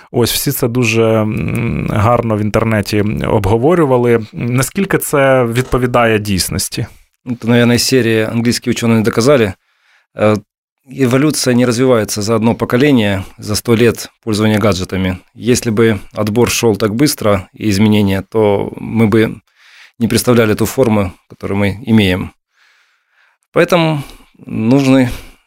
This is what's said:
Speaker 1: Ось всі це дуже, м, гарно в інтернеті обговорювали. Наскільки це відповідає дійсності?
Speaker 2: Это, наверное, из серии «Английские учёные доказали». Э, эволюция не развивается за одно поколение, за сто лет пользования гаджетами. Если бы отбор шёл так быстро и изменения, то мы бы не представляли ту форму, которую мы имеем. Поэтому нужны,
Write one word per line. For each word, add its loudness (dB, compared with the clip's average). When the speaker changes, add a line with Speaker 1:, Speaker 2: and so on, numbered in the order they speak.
Speaker 1:
Ось 0
всі -4
це -2
дуже, 0
м, -2
гарно 0
в -2
інтернеті 0
обговорювали. 2
Наскільки -2
це 2
відповідає 0
дійсності? -4
Speaker 2:
Это, -8
наверное, 4
из 0
серии 0
«Английские -2
учёные 0
доказали». 2
Э, 2
эволюция 0
не 2
развивается 0
за -2
одно 0
поколение, 0
за -6
сто 0
лет 0
пользования 0
гаджетами. -2
Если -2
бы 2
отбор 0
шёл 0
так -2
быстро 0
и -4
изменения, 2
то -2
мы 0
бы 0
не 0
представляли 2
ту 0
форму, 0
которую -8
мы -2
имеем. 2
Поэтому 0
нужны, 2